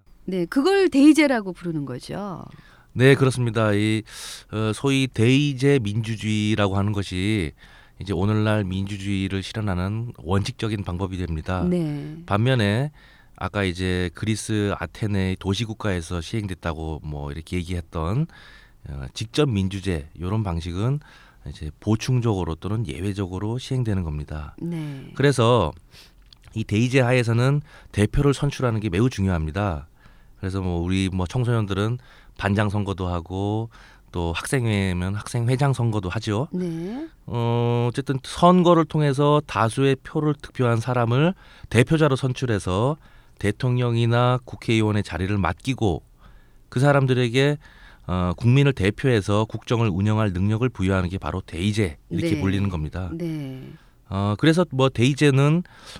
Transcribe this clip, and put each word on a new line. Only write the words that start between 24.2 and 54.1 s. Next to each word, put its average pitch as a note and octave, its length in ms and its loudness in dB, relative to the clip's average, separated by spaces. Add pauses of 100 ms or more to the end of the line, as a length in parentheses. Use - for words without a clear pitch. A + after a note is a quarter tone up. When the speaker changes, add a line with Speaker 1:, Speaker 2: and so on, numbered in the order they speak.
Speaker 1:
네. D3+ 540 -8
Speaker 2:
그래서 A#2+ 580 2 (800)
이 A2 100 -4
대의제 A#2+ 360 2
하에서는 B2 600 2 (320)
대표를 C#3 420 4
선출하는 B2 460 -2
게 G#2+ 80 -4
매우 G#2+ 220 2
중요합니다. F2 800 -2 (500)
그래서 F#2+ 220 -4
뭐, F2 200 -2
우리 F#2+ 320 0
뭐, F2+ 140 -2
청소년들은 A2+ 720 0 (400)
반장 G2+ 320 2
선거도 F#2+ 380 -4
하고 F#2+ 600 -4 (440)
또 E2+ 200 -2
학생회면 G2 840 -2
학생회장 B2+ 560 0
선거도 G#2+ 360 0
하죠. A2 440 -2
Speaker 1:
네. F3+ 560 -6 (180)
Speaker 2:
어, A#2+ 640 0
어쨌든 C3 320 -4
선거를 F3 640 6
통해서 D3 640 2
다수의 C3 560 2
표를 D3+ 360 0
득표한 A#2+ 380 0
사람을 B2 560 2 (340)
대표자로 D#3 460 4
선출해서 A#2+ 800 -2 (440)
대통령이나 A#2+ 1040 2
국회의원의 G#2+ 580 0
자리를 F#2 340 -2
맡기고 F#2+ 640 0 (640)
그 - 100 -4
사람들에게, C3+ 800 4 (480)
어, F2+ 300 0
국민을 C#3 360 4
대표해서 G#2+ 720 2
국정을 A2+ 420 -2
운영할 G#2 440 2
능력을 G#2 360 0
부여하는 F#2+ 400 0
게 F#2 100 -6
바로 E2 220 -6
대의제, G2 560 -2 (140)
이렇게 E3 260 0
Speaker 1:
네. D3 40 -4
Speaker 2:
불리는 C3+ 280 0
겁니다. F#2 460 -6
Speaker 1:
네. D3 540 -8 (400)
Speaker 2:
어, G2+ 300 -2